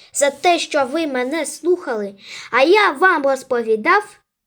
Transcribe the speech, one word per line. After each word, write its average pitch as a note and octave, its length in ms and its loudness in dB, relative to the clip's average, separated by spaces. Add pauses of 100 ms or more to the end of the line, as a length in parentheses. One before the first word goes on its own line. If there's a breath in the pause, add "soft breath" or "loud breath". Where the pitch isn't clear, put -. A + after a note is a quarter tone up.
(120 soft breath)
за - 180 0
те, E4+ 280 2
що C#4 280 -2
ви D#4+ 200 -4
мене C4+ 400 -4
слухали, B3 680 -4 (360 loud breath)
а B3 120 4
я F#4+ 280 4
вам D#4 320 2
розповідав, C4 1000 -2 (260)